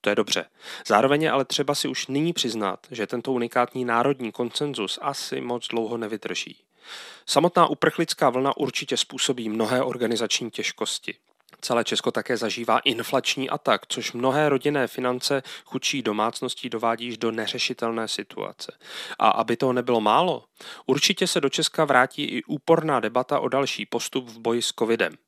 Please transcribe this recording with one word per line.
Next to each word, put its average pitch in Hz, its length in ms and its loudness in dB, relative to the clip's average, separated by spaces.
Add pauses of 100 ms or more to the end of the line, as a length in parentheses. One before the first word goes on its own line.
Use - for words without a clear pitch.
To - 80 0
je 104 60 2
dobře. 98 300 0 (420)
Zároveň 135 340 6
je 156 100 2
ale 131 140 2
třeba 143 300 -2
si - 120 -2
už 131 200 -6
nyní 151 260 0
přiznat, 107 580 -4
že 113 160 -4
tento 127 260 -4
unikátní 123 520 0
národní 120 460 0
konsenzus 120 720 -4
asi 135 400 -6
moc 123 260 -6
dlouho 117 300 -2
nevydrží. 107 600 -8 (680)
Samotná 170 420 4
uprchlická 156 600 2
vlna 131 280 0
určitě 139 400 -2
způsobí 123 520 -2
mnohé 113 340 2
organizační 117 680 -2
těžkosti. - 640 -6 (460)
Celé 117 220 2
Česko - 280 0
také 113 260 -2
zažívá 113 420 0
inflační 135 720 0
atak, 123 380 0
což - 260 -6
mnohé 131 360 2
rodinné 143 380 2
finance 127 560 -2 (220)
chudší - 360 -2
domácností 113 680 -2
dovádí 117 360 0
již 120 120 -8
do 113 140 0
neřešitelné 113 760 -2
situace. - 640 -8 (480)
A - 100 6
aby 117 280 2
toho 131 160 2
nebylo 123 280 2
málo, 123 420 2 (420)
určitě 180 420 2
se 175 140 0
do 135 80 0
Česka - 360 0
vrátí 135 380 4
i - 200 -4
úporná 156 560 2
debata 123 400 0
o - 80 -2
další 127 380 -2
postup 120 440 -4
v 113 100 -18
boji 117 220 0
s - 180 -2
covidem. 110 340 2 (140)